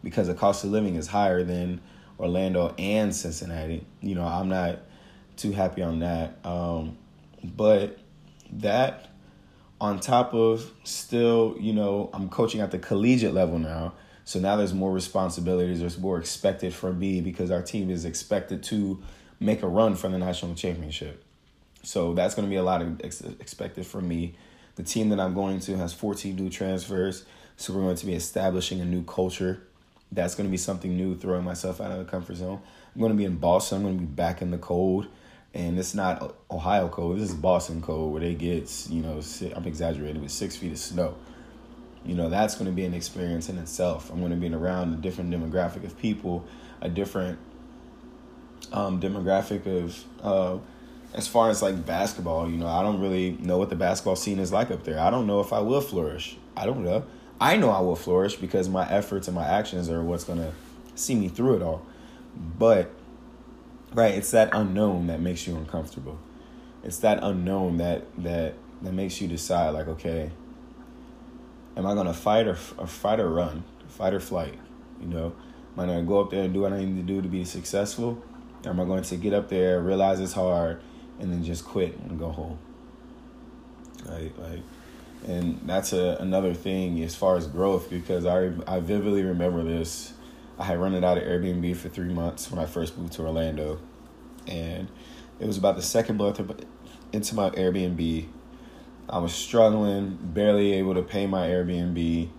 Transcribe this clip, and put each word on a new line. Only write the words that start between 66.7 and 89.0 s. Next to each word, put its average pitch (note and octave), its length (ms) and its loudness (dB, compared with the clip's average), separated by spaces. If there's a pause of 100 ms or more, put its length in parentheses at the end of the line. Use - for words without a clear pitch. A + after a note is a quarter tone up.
It's - 160 -8
that G#2 240 4
unknown F#2 540 2
that, F2 280 0 (180)
that, E2+ 300 0 (300)
that F#2 100 -6
makes F#2 260 -2
you G2 80 -2
decide, E2+ 420 2
like, D#2 180 -2
"Okay, E2 420 -4 (1500)
am F#2+ 120 0
I G#2 80 2
gonna F2+ 180 2
fight G#2+ 320 4
or, F2+ 120 0 (200)
or - 80 -6
fight G#2 340 0
or F#2+ 100 2
run, E2 340 0 (240)
fight F#2+ 260 0
or G2 60 0
flight?" E2 400 -6 (420)
You F2 60 -8
know, E2+ 260 -4 (400)
am - 60 -8
I F2+ 80 0
gonna E2+ 160 0
go G2 160 4
up G2+ 100 2
there G2 140 0
and F#2 100 0
do G2 80 2
what G2 120 2
I G2 100 -2
need F#2+ 140 -2
to F2+ 60 -2
do F#2+ 180 0
to F#2 60 -2
be F2+ 180 -2
successful, G#2+ 760 -2 (420)
or - 60 -8
am F2+ 100 0
I F#2 60 2
going F#2 180 0
to F2+ 120 -6
get G2 180 0
up G2+ 140 2
there, F#2 320 4
realize F#2+ 400 4
it's F#2 140 -2
hard, E2+ 480 2 (380)
and F2+ 120 -4
then F2 120 -2
just E2 220 -4
quit F2+ 320 -2
and D#2+ 220 -8
go E2 100 -4
home? D#2 300 -8 (1500)
Right, E2 320 -8
like, E2+ 220 -10 (680)
and F2 380 0
that's F#2+ 280 2
a, F2+ 260 4
another F#2 340 2
thing F2+ 480 0
as E2 140 -4
far F#2 220 6
as E2 100 -2
growth, F2+ 420 2
because F2 360 -2
I, F#2 260 4 (160)
I F2+ 140 0
vividly G2+ 420 2